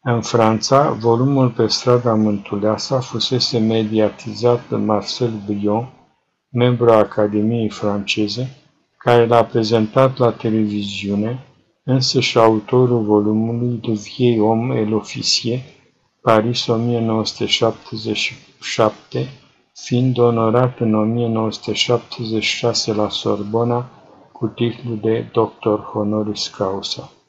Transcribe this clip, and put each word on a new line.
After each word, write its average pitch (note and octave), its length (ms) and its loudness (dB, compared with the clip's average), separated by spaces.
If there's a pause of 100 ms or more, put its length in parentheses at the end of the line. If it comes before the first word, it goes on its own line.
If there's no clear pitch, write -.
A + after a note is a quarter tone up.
În A#2+ 180 0
Franța, A#2 680 2
volumul A#2+ 580 2
Pe A2+ 180 0
strada A#2+ 480 2
Mântuleasa G#2+ 840 -2
fusese A#2+ 580 -2
mediatizat A2 1080 0
de A2+ 80 -4
Marcel G#2+ 560 -2 (140)
Brion, G#2 460 -2 (580)
membru A#2+ 400 4
a A2 60 8
Academiei G#2+ 720 0
franceze, G#2 880 -4 (420)
care A#2+ 280 6
l-a A#2 180 4
prezentat A#2 720 2
la A#2+ 120 4
televiziune, G#2 1160 -2 (380)
însăși C3 540 0
autorul A2+ 680 4
volumului, A2 760 0
Le A#2 100 -4
Vieil A2 500 0
Homme A2+ 380 0
et G#2+ 80 -2
l'Officier, A2+ 720 -4 (600)
Paris, A2+ 460 2
o A#2 100 0
mie A#2 240 0
nouă A2+ 240 0
sute - 220 -4
șaptezeci A2 720 -2
și - 180 -6 (260)
șapte, - 680 -2 (460)
fiind B2+ 440 0
onorat A#2+ 600 2
în A2 140 2
o G#2+ 80 2
mie A#2 260 0
nouă A2 240 -2
sute - 200 -8
șaptezeci A2+ 680 -2
și - 140 -4
șase A#2 360 -2
la G#2 160 0
Sorbona A2+ 840 -2 (420)
cu - 140 -6
titlul A#2 560 -6
de A2+ 300 -2
doctor A2 480 -2
honoris G#2 680 -4
causa. - 640 -8 (160)